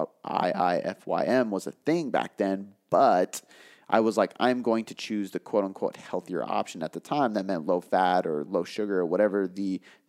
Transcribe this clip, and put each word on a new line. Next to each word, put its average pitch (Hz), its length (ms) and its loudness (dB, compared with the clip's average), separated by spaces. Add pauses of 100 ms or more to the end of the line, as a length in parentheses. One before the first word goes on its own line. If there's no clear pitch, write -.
(240)
I 87 260 -2
I 90 280 2
F - 280 -6
Y 87 160 0
M 113 300 0
was 95 160 -4
a - 40 -8
thing 160 380 -2
back - 260 -2
then, 98 380 -2 (160)
but 92 520 4 (460)
I 110 120 4
was 110 160 2
like, 101 240 2
"I'm 123 200 2
going 113 260 0
to - 100 -14
choose 101 340 -4
the - 80 -6
quote-unquote - 600 -2
healthier 90 440 -6
option." 104 400 -4
At 78 120 -6
the 82 60 -10
time, 143 340 0
that 98 120 -2
meant 90 180 -2
low 90 160 2
fat 90 460 2
or 76 180 -2
low 87 200 -2
sugar 101 340 -4
or 90 80 2
whatever 98 400 2
the, 92 340 -4 (280)